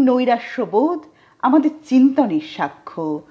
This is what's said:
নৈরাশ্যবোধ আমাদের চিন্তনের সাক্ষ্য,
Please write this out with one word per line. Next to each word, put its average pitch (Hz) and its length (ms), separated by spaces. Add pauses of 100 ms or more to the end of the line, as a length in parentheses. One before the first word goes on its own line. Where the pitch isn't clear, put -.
নৈরাশ্যবোধ 247 880 (440)
আমাদের 294 280 (180)
চিন্তনের 254 560 (100)
সাক্ষ্য, - 500 (240)